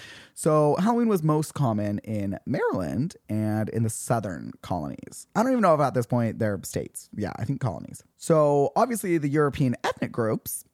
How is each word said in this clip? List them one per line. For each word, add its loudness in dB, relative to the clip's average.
So 4
Halloween 2
was 2
most 2
common 0
in -4
Maryland -2
and 0
in 0
the 0
southern -4
colonies. -8
I 4
don't 2
even 2
know 6
if 4
at 2
this 0
point 0
they're 0
states. -10
Yeah, -6
I -6
think -4
colonies. -8
So 4
obviously 0
the 0
European 2
ethnic -4
groups, -4